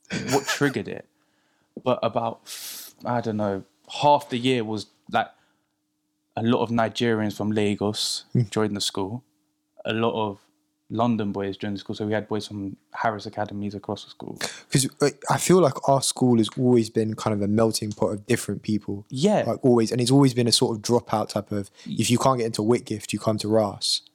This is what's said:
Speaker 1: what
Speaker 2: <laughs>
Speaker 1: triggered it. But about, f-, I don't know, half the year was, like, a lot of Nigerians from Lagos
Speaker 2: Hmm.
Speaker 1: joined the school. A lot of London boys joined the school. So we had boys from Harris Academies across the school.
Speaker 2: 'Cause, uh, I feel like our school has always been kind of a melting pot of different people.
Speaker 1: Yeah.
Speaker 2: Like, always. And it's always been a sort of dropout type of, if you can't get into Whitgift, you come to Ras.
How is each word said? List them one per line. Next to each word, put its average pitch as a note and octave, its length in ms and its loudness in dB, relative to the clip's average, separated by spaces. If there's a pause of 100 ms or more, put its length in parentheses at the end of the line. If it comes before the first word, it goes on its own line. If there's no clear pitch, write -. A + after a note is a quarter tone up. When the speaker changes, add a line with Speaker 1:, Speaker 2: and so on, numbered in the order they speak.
(320)
Speaker 1:
what C#3 140 2
Speaker 2:
<laughs> - 20 -6
Speaker 1:
triggered B2+ 400 -2
it. - 180 -12 (760)
But B2+ 200 0
about, A2+ 420 -2
f-, - 480 -14 (120)
I A#2+ 160 -2
don't A2 160 -4
know, G2 260 -2 (380)
half D3 280 4
the B2+ 80 -4
year B2 260 0
was, G#2+ 240 -6 (240)
like, A2+ 160 0 (1080)
a A2 80 -4
lot A#2+ 180 2
of A2+ 80 -2
Nigerians A2 640 0
from G#2+ 160 -4
Lagos G#2 840 -2
Speaker 2:
Hmm. B2 180 2
Speaker 1:
joined G#2+ 240 0
the G2 60 -6
school. G#2 420 -6 (600)
A A2+ 80 -2
lot A2+ 200 0
of G#2+ 260 -4 (500)
London A2 420 0
boys G2 260 -4
joined G#2 180 -6
the F#2+ 40 -8
school. - 160 -10
So G#2+ 100 -4
we G#2 80 0
had G#2 140 -2
boys G#2+ 200 -4
from G2+ 280 -10 (180)
Harris G#2+ 320 -4
Academies G#2 500 -6
across G2+ 300 -8
the - 40 -20
school. - 280 -14 (340)
Speaker 2:
'Cause, C3+ 160 2 (140)
uh, D3 80 2 (200)
I C#3 80 2
feel F3+ 240 6
like C#3 260 2
our C3+ 140 4
school B2 360 2
has A2 200 2
always B2 320 4
been A2 240 -2
kind G#2+ 200 0
of G2+ 80 0
a G2+ 60 0
melting G#2+ 440 2
pot G#2 200 -2
of G#2 140 -8
different A2 380 -2
people. G#2 460 -4
Speaker 1:
Yeah. D3+ 360 2
Speaker 2:
Like, A#2 180 -4
always. A#2+ 280 6
And B2 100 0
it's A#2+ 100 2
always C#3 220 6
been A#2+ 140 2
a A2 40 2
sort A#2 240 2
of G#2 60 -10
dropout A2+ 480 0
type - 220 -4
of, G2+ 180 -6 (160)
if G#2+ 240 -2
you A#2+ 80 4
can't C3 220 2
get A2 80 -2
into A2 160 -4
Whitgift, A2 500 0
you A2 60 -4
come A2 200 0
to - 80 -4
Ras. G#2+ 540 0 (140)